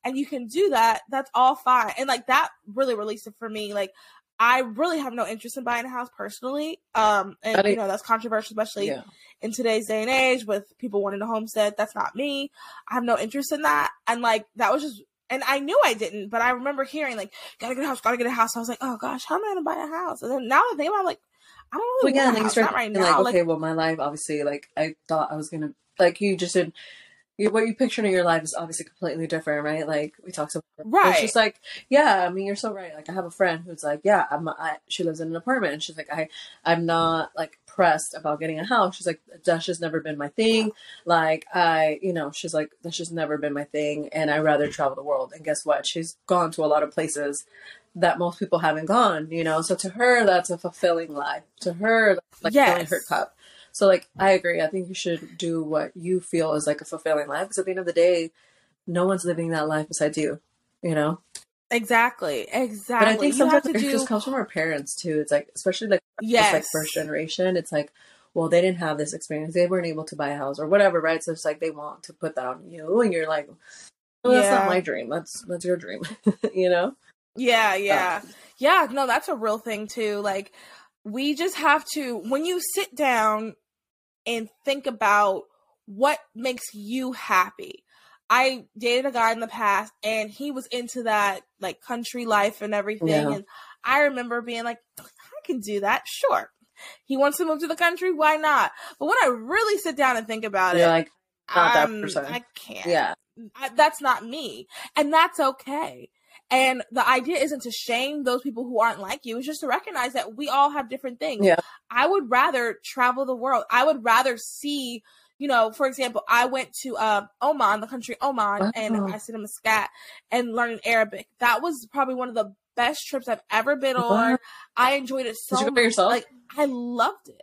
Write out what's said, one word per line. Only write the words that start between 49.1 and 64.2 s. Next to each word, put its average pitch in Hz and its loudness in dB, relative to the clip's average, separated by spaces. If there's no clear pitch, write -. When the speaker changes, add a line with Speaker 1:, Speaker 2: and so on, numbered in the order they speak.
Speaker 2:
you 165 -4
know? 160 0
So 180 0
to 190 -6
her, 240 4
that's 180 4
a 170 -4
fulfilling 170 0
life. 147 -6
To 180 -4
her, 214 4
that's, - -14
like, 220 0
filling 185 4
her 180 0
Speaker 1:
Yes. - -14
Speaker 2:
cup. - -2
So, 202 2
like, 185 4
I 190 6
agree. 175 2
I 156 2
think 180 -4
you 185 -12
should 170 -6
do 165 -4
what 151 -2
you 180 -2
feel 160 -2
is, 151 -2
like, 147 0
a 156 -16
fulfilling 151 -2
life, 165 -4
'cause 202 -4
at 185 -2
the 190 -6
end 185 -4
of 180 -4
the 170 -2
day, 170 4
no 175 0
one's 190 0
living 170 -2
that 156 0
life 156 -2
besides 151 -2
you, 151 -2
you 165 -2
know? 156 0
Speaker 1:
Exactly. 226 0
Speaker 2:
But - -12
I 262 2
Speaker 1:
Exactly. 220 2
Speaker 2:
think 269 0
Speaker 1:
You 269 4
have 302 6
Speaker 2:
sometimes - -16
Speaker 1:
to 302 0
Speaker 2:
it 277 0
just 269 2
Speaker 1:
do - -6
Speaker 2:
comes 214 0